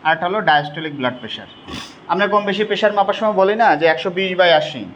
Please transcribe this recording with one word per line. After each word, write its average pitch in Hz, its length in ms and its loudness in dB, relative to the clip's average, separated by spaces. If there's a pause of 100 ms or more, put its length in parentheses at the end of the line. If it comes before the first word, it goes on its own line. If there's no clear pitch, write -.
আর 156 100 2
একটা 165 120 -6
হলো 202 120 -2 (100)
ডায়াস্টোলিক 151 500 0
ব্লাড 123 220 -2
প্রেশার। 107 280 -14 (600)
আমরা 196 220 2
কম 202 160 2
বেশি 202 200 -2
প্রেশার 208 280 0
মাপার 196 220 0
সময় 214 220 0
বলি 196 200 4
না 220 60 6 (120)
যে 160 140 0
একশো 160 240 -4
বিশ 190 220 -2
বাই 175 120 6 (100)
আশি 131 220 -8 (120)